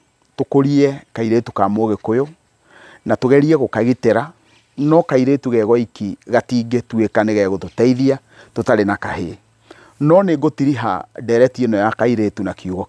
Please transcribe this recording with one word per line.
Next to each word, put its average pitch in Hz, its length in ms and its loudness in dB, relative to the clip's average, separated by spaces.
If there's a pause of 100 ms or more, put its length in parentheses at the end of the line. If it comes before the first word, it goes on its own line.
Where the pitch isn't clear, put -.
(380)
tũkũrie 139 580 2 (180)
kairĩtu 113 380 -2
ka 101 160 0
Mũgĩkũyũ, 110 600 -2 (800)
na 113 100 0
tũgerie 143 420 4
gũkagitĩra, 117 680 0 (520)
no 151 240 2
kairĩtu 135 500 0
ge 113 140 2
goiki 107 520 -2 (100)
gatingĩtuĩka 113 960 -2
nĩ 107 120 -2
gegũtũteithia 113 800 0 (380)
tũtarĩ 110 300 0
na 101 100 -2
kahĩĩ. 92 400 -8 (640)
No 160 240 4
nĩ 170 140 0
ngũtiriha 135 640 -2 (180)
ndereti 120 460 2
ĩno 110 100 0
ya 104 120 2
kairĩtu 110 540 -2
na 90 100 -6
kiugo 92 360 -8